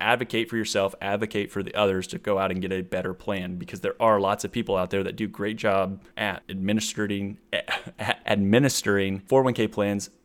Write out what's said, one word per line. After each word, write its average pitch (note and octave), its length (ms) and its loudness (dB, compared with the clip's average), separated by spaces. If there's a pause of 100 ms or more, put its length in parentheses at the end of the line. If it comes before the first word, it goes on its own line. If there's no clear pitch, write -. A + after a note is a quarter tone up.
Advocate A#2 500 0
for A#2 60 -4
yourself, G2+ 440 0
advocate G2+ 520 -2
for G2 100 -4
the - 140 -8
others F#2+ 320 2
to F2+ 100 -8
go G2+ 200 0
out F#2+ 120 2
and F#2 100 -2
get F#2 120 -4
a F#2 100 -2
better F#2 320 -4
plan F#2 400 -6
because F2+ 260 -10
there G2 220 -2
are A2 160 6
lots G2 260 2
of G2+ 60 -4
people G2+ 260 0
out F2+ 140 0
there G2 140 2
that F#2+ 120 -4
do G#2+ 120 -2
great G#2 280 -4
job G2 460 0 (140)
at G#2 340 -2
administering, G2+ 960 -2
<laughs> - 80 -20 (460)
at - 280 -4
administering G2+ 920 2
four C3 220 4
oh - 20 4
one B2+ 100 2
k A2 140 0
plans G2+ 420 -2 (140)